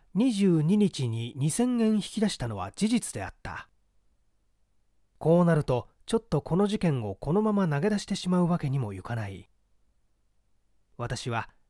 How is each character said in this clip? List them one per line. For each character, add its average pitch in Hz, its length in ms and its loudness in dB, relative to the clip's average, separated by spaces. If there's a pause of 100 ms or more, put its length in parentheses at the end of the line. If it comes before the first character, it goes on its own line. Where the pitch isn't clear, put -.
(160)
二 240 180 2
十 190 300 4
二 180 140 4
日 180 300 2
に 117 300 -6
二 143 140 0
千 240 280 0
円 220 160 2
引 208 60 0
き - 180 -8
出 208 100 2
し - 80 -6
た 123 100 -4
の 107 100 -6
は 101 140 -6
事 - 180 0
実 226 240 0
で 104 100 -6
あ 90 60 -8
っ - 140 -16
た。 - 260 -12 (1500)
こ 170 240 4
う - 20 4
な 170 100 6
る 151 80 2
と、 123 240 -2 (180)
ち - 100 -2
ょ - 20 4
っ 220 100 -10
と 147 140 0
こ - 160 -2
の 202 100 4
事 208 120 -4
件 139 260 0
を 98 100 -6
こ - 160 -6
の 196 100 2
ま 214 120 2
ま 196 120 2
投 147 140 0
げ 180 100 0
出 208 80 0
し - 80 -10
て - 80 -6
し - 140 -6
ま 180 140 2
う 175 80 4
わ 170 100 0
け 143 100 -2
に 135 80 0
も 113 140 -4
い 98 100 -10
か 117 140 -6
な 107 140 -4
い。 90 200 -14 (1500)
私 120 320 -8
は 113 200 -4 (200)